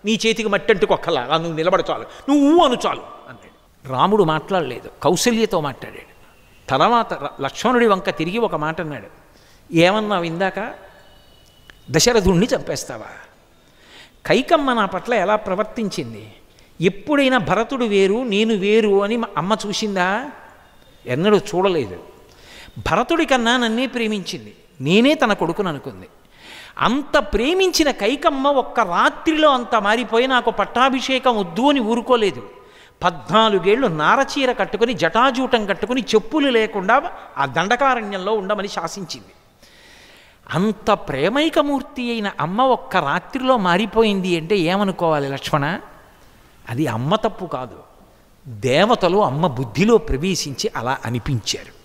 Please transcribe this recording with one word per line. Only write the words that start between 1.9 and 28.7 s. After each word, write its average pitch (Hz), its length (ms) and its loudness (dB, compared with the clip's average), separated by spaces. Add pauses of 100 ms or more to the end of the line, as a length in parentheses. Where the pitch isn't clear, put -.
చాలు, 110 140 -6 (240)
నువ్వు 285 200 4
ఊ 330 160 6
అను 254 80 2
చాలు" 175 280 -4 (280)
అన్నాడు. - 640 -20
రాముడు 185 320 4
మాట్లాడలేదు, 156 680 -2 (140)
కౌసల్యతో 220 580 2
మాట్లాడాడు. - 540 -10 (540)
తర్వాత 208 440 2
ర-, 139 280 -10
లక్ష్మణుడి 233 460 2
వంక 190 220 2
తిరిగి 175 280 -4
ఒక 190 180 -2
మాట 156 260 -4
అన్నాడు. 139 440 -12 (480)
ఏమన్నావు 190 500 2
ఇందాక? 190 500 -4 (1160)
దశరథుణ్ణి 190 640 4
చంపేస్తావా? 123 540 -8 (1160)
కైకమ్మ 277 480 2
నా 220 120 2
పట్ల 190 280 -4
ఎలా 208 220 2
ప్రవర్తించింది? 180 960 -6 (480)
ఎప్పుడైనా 262 560 2
భరతుడు 226 480 -2
వేరు, 202 380 2
నేను 220 320 0
వేరు 202 480 2
అని 220 140 -2
మా 233 100 -4 (100)
అమ్మ 196 200 0 (100)
చూసిందా? 202 640 -2 (760)
ఎన్నడూ 180 320 2
చూడలేదు. 165 640 -2 (800)
భరతుడి 247 460 0
కన్నా 247 320 2
నన్నే 240 280 0
ప్రేమించింది, 202 680 -6 (260)
నేనే 220 320 4
తన 247 200 2
కొడుకును 180 360 -2
అనుకుంది. 120 380 -10 (720)
అంత 269 380 0
ప్రేమించిన 302 760 0
కైకమ్మ 269 560 0
ఒక్క 269 320 0